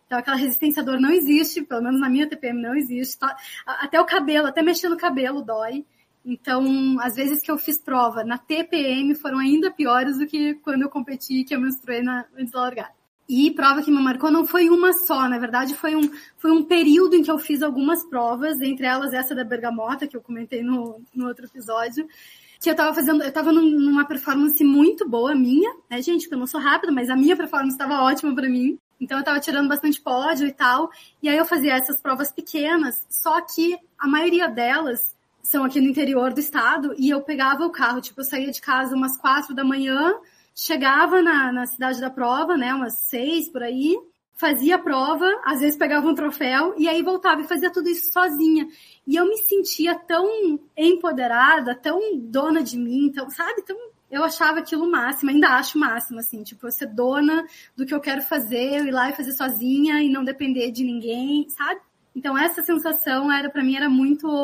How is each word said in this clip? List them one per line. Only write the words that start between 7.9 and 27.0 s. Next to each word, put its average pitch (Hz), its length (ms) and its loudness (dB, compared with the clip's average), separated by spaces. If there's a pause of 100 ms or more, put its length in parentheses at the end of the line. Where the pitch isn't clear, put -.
na 233 160 -6
T 320 240 -4
P 330 140 -4
M 277 380 0
foram 269 240 -6
ainda 302 340 2
piores 262 460 0
do 294 80 -2
que 294 300 -2
quando 269 260 -2
eu 285 80 -2
competi, 262 540 -4
que 285 100 -6
eu 254 60 0
menstruei 254 420 -4
na, 247 240 -4 (120)
antes 254 140 -6
da 254 80 -4
largada. 247 300 -4 (380)
E 277 220 4
prova 277 320 2
que 294 80 0
me 277 100 6
marcou 262 300 2
não 330 160 4
foi 349 220 4
uma 349 240 6
só, 262 360 0
na 247 100 -2
verdade 247 360 -2
foi 311 220 -2
um, 302 60 2 (340)
foi 320 140 0
um 320 140 6
período 339 520 6
em 320 60 8
que 320 80 0
eu 311 80 0
fiz 294 240 -4
algumas 294 420 0
provas, 254 560 -2
entre 262 240 -4
elas 254 300 -2
essa 254 200 -4
da 247 80 -4
bergamota, 233 640 -4
que 269 100 -10
eu 226 40 -12
comentei 233 420 -10
no, 233 380 -4 (140)
no 247 140 -6
outro 247 180 -12
episódio, 233 600 -6 (540)
que 339 100 0
eu 320 40 2
tava 311 200 0
fazendo, 302 280 2
eu 277 100 -4
tava 311 200 2
num, 320 180 6
numa 285 340 4
performance 285 580 0
muito 294 460 6
boa 233 260 0
minha, 277 380 4 (160)
né, 247 140 -6
gente, 339 200 0
porque - 120 -10
eu 254 60 -4
não 254 60 -6
sou 302 140 -6
rápida, 311 320 2
mas 247 160 -2